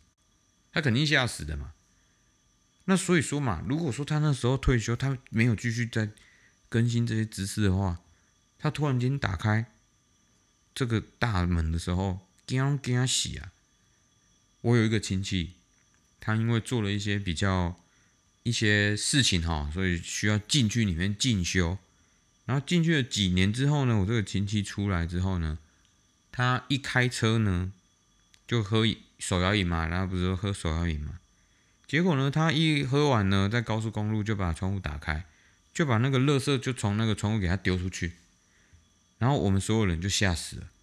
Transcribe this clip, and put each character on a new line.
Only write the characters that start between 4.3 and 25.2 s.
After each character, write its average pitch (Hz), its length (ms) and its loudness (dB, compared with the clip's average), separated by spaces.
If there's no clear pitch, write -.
时 123 140 0
候 131 100 2
退 131 220 2
休， 117 180 -2
她 135 220 -2
没 113 160 2
有 123 100 4
继 117 160 -4
续 117 160 -2
再 110 220 -2
更 117 180 2
新 117 180 0
这 113 80 -2
些 110 120 0
知 98 200 -6
识 104 160 -2
的 92 140 4
话， 95 240 0
她 156 120 -2
突 147 160 -2
然 131 120 2
间 127 200 0
打 92 180 -4
开 110 300 0
这 131 120 -2
个 113 160 0
大 101 260 0
门 85 260 0
的 82 80 -2
时 85 120 -6
候， 92 360 -2
惊， 135 340 0
惊 123 260 0
死 - 320 -4
啊！ - 140 -14
我 120 140 4
有 113 60 6
一 110 60 4
个 110 100 2
亲 95 240 -2
戚， 92 300 -4
他 110 180 -4
因 113 120 0
为 117 100 2
做 117 220 -2
了 101 100 -2
一 101 80 -2
些 101 200 -2
比 95 160 -4
较， 90 440 0
一 120 60 -2
些 104 460 2
事 135 260 0
情 90 200 2
哈， 76 320 -2
所 95 120 -2
以 87 120 0
需 - 280 -6
要 104 120 2
进 117 280 0
去 113 200 0
里 92 80 0
面 95 200 -2
进 104 300 0
修。 90 320 0
然 131 120 -2
后 143 60 -6
进 175 180 2
去 165 120 2
了 143 80 2
几 104 280 0
年 92 220 2
之 131 140 0
后 147 180 2
呢， 117 140 2
我 92 80 2
这 107 60 0
个 117 100 0
亲 98 240 -4
戚 104 160 -2
出 101 260 -4
来 85 160 0
之 87 140 -4
后 92 200 0